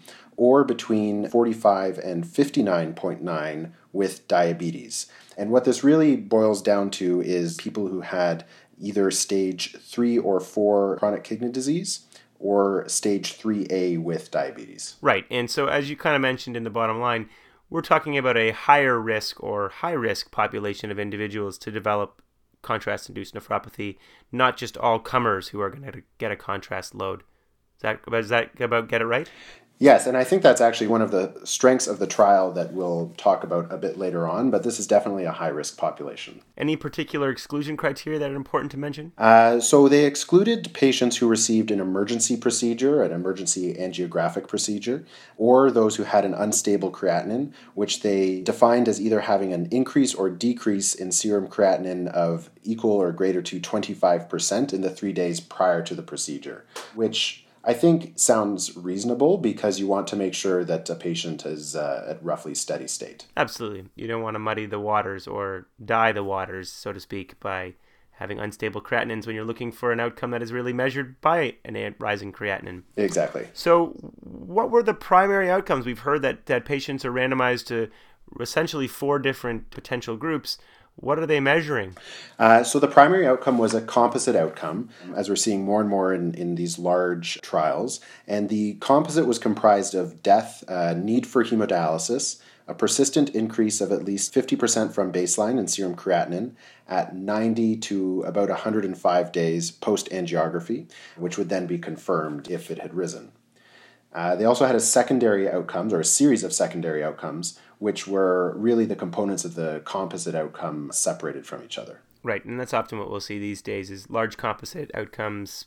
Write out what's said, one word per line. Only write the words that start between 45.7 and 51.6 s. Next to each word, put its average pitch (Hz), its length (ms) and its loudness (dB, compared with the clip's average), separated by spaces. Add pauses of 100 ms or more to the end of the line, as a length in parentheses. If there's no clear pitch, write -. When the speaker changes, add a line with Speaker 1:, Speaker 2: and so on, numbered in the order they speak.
Speaker 1:
those 110 260 4
who 104 60 -4
had 101 240 2
an 92 80 -2
unstable 101 580 0
creatinine, 101 580 -2 (220)
which 101 300 -4
they 95 400 2
defined 117 440 4
as 101 140 2
either 107 200 2
having 98 340 2
an 85 160 -2
increase 127 440 2
or 95 140 0
decrease 101 640 0
in 92 160 -6
serum 101 380 0
creatinine 90 600 2